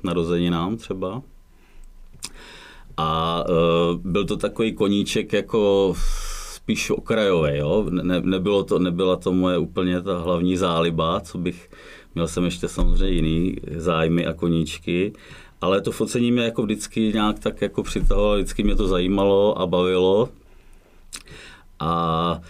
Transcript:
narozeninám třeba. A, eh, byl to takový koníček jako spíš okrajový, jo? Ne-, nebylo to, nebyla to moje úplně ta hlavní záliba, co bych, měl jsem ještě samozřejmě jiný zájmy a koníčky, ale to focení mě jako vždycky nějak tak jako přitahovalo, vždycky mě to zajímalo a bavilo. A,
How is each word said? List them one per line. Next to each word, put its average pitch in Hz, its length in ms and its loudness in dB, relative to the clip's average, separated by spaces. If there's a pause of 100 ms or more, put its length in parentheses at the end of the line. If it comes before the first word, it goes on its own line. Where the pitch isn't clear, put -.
narozeninám 87 720 0
třeba. 95 460 -8 (1700)
A, 80 520 -2
eh, 90 40 0 (520)
byl 95 200 0
to 98 120 -4
takový 104 360 -2
koníček 101 600 0
jako 101 600 2 (600)
spíš - 360 -4
okrajový, 90 680 0
jo? 85 320 0
Ne-, 87 300 0
nebylo 92 440 0
to, 90 140 0
nebyla 90 380 0
to 92 160 -2
moje 90 260 2
úplně 90 440 -2
ta 90 160 -4
hlavní 90 380 0
záliba, 85 640 0
co - 180 -12
bych, 87 320 -8 (440)
měl 82 140 -2
jsem 87 160 -2
ještě 85 240 -4
samozřejmě 87 460 4
jiný 82 420 0 (200)
zájmy 82 500 2
a 78 60 -4
koníčky, 87 800 -2 (480)
ale 95 200 2
to 104 120 -4
focení 120 400 0
mě 123 100 2
jako 117 200 -2
vždycky 104 380 -4 (140)
nějak 107 240 0
tak - 240 -4
jako 101 200 -2
přitahovalo, 104 540 2
vždycky 98 260 -2
mě 98 140 4
to 98 120 2
zajímalo 98 720 2
a 92 80 0
bavilo. 92 640 2 (1500)
A, 82 680 -2